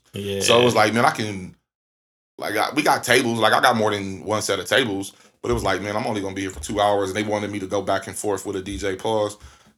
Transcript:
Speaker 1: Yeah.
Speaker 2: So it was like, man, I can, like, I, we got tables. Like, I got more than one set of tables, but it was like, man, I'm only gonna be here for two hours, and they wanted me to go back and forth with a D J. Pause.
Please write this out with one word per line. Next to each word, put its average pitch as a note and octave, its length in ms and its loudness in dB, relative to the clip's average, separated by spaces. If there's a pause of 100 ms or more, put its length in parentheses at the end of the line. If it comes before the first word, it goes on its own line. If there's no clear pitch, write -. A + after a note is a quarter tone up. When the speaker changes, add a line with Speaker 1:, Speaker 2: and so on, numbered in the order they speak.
(140)
Speaker 1:
Yeah. G2+ 260 -6
Speaker 2:
So A#2 200 6
it B2 40 6
was A#2+ 100 4
like, G#2+ 200 4
man, A#2+ 100 2
I D3+ 60 6
can, G2 440 -6 (840)
like, F2+ 180 -4
I, G#2 180 2
we - 80 0
got C#3+ 220 4
tables. A#2+ 340 4
Like, A2 140 4
I C3+ 80 4
got B2 160 6
more G#2+ 140 2
than F#2+ 340 -6
one G#2 180 0
set G2 160 0
of F2+ 80 -6
tables, G#2 460 0 (300)
but A2 80 -4
it A#2+ 40 2
was A2 80 -4
like, F#2+ 200 0
man, G#2 140 -4
I'm A#2+ 100 -2
only A2 160 -4
gonna F#2+ 120 -6
be F#2+ 80 -6
here F#2+ 80 -4
for D#2 100 -14
two G2+ 200 -4
hours, G2+ 300 2
and F#2+ 60 -4
they G#2+ 60 -2
wanted G#2 280 -2
me G#2 100 -6
to F#2+ 60 -8
go G2+ 160 -2
back F#2+ 240 -2
and F#2+ 100 -12
forth G2+ 300 -4
with G2+ 100 -6
a F#2+ 60 -6
D G2 160 -8
J. F#2+ 180 -4
Pause. G#2+ 400 -2 (420)